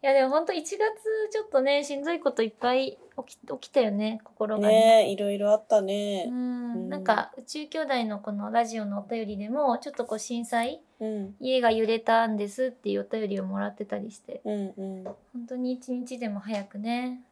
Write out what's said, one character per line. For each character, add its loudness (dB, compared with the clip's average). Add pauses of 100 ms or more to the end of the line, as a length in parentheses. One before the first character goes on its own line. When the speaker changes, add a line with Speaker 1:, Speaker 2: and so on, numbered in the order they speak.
Speaker 1:
い -2
や、 6
で 8
も 4
ほ 4
ん -2
と -4
一 -4
月 -10 (520)
ち -2
ょ -4
っ -12
と 4
ね、 2
し -6
ん -6
ど 0
い -2
こ 2
と 0
い 0
っ -8
ぱ 2
い 0 (280)
起 -20
き、 -20
起 -10
き -20
た 4
よ 4
ね、 -2
心 -4
が 4
ね。 8
Speaker 2:
ね 10
え、 -2
い -2
ろ -2
い -2
ろ 2
あ 6
っ 0
た 4
ね。 -2
Speaker 1:
う -6
ん。 -4
Speaker 2:
う -4
ん。 -6
Speaker 1:
な -6
ん -8
か、 0
宇 -18
宙 -10
兄 -8
弟 0
の -6
こ -8
の -6
ラ 4
ジ -6
オ -4
の -4
お -10
便 -4
り -8
で -8
も、 2
ち -8
ょ -14
っ -16
と -4
こ -4
う -4
震 -6
災、 -2 (180)
Speaker 2:
う -4
ん。 -6
Speaker 1:
家 2
が 6
揺 2
れ 2
た 4
ん 0
で -2
す -2
っ -2
て -8
い 0
う -2
お -4
便 -4
り -2
を -4
も -4
ら -2
っ -8
て -10
た -6
り -8
し -20
て。 -16
Speaker 2:
う -4
ん -4
う -8
ん。 -10
Speaker 1:
ほ -12 (220)
ん -10
と -10
に -4
一 -8
日 -8
で -6
も -6
早 -4
く -14
ね -6 (100)